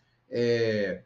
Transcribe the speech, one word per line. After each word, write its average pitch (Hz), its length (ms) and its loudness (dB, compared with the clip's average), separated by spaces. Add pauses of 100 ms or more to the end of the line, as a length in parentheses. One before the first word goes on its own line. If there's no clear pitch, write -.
(280)
é... 113 760 0